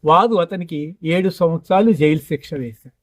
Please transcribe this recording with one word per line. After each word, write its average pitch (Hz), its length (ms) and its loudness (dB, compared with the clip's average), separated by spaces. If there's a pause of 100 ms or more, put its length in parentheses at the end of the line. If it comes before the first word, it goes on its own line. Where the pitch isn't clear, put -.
వారు 185 300 4
అతనికి 170 680 -4
ఏడు 180 260 0
సంవత్సరాలు 185 640 0
జైలు 151 260 2
శిక్ష 147 360 -10
వేశారు. 123 480 -12